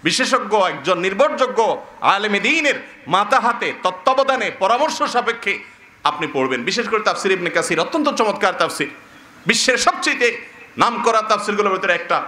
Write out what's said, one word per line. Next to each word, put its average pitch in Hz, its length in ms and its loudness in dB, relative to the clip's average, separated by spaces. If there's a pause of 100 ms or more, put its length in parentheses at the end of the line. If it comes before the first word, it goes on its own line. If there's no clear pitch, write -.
বিশেষজ্ঞ 214 600 0
একজন 165 340 0
নির্ভরযোগ্য 214 880 0 (140)
আলেমে 202 400 2
দ্বীনের 285 340 0 (320)
মাথা 196 340 2
হাতে 220 320 -2 (100)
তত্ত্বাবধানে 262 760 0
পরামর্শ 254 440 0
সাপেক্ষে 226 760 -4 (260)
আপনি 151 280 -2
পড়বেন। 131 300 0
বিশেষ 202 260 -2
করে 214 120 0
তাফসির 190 320 0
ইবনে 175 180 0
কাসির 165 300 0
অত্যন্ত 285 280 0
চমৎকার 202 440 0
তাফসির, 160 380 -2 (560)
বিশ্বের 233 320 2
সবচেয়ে 277 680 0 (320)
নামকরা 220 440 2
তাফসিরগুলোর 202 500 0
ভিতরে 185 200 0
একটা 170 360 0